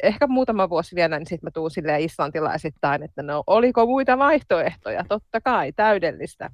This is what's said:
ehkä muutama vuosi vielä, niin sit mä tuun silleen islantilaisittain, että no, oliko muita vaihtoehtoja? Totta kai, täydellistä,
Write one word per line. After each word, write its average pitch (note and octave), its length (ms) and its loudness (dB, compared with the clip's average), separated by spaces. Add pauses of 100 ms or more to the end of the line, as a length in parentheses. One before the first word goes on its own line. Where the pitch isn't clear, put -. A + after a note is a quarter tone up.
ehkä C#4+ 240 2
muutama A#3 420 0
vuosi E3+ 260 -4
vielä, D#3+ 240 0
niin D#3 80 -10
sit E3 160 -10
mä E3 80 -10
tuun D#3+ 200 -6
silleen D3+ 300 -2
islantilaisittain, D3+ 1040 -4
että - 200 -12
no, D3 240 -6
oliko A#3 380 4
muita B3+ 320 2
vaihtoehtoja? F3 920 0
Totta G#3+ 320 -4
kai, G3+ 320 0
täydellistä, E3+ 800 0